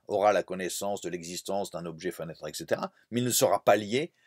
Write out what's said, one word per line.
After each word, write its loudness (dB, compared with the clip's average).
aura 4
la 2
connaissance -4
de -6
l'existence -6
d'un -8
objet -6
fenêtre, -10
et -8
cetera, -4
mais -2
il 0
ne 0
sera 4
pas 8
lié -2